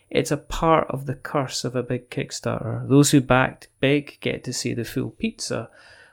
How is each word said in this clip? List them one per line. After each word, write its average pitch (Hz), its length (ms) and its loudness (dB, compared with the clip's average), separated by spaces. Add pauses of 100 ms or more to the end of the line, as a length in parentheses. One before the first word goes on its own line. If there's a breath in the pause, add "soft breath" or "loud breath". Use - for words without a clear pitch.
It's - 240 0
a 143 60 0
part - 540 2
of 135 160 -6
the 135 80 -4
curse - 500 -4
of 123 100 -4
a 127 80 -2
big 123 280 -6
Kickstarter. 117 760 -6
Those 139 220 8
who 147 100 6
backed 127 500 2 (100)
big 143 420 0
get 120 220 -4
to 123 100 -6
see 120 200 -4
the 117 120 -6
full 123 240 -6
pizza, - 600 -6 (440 soft breath)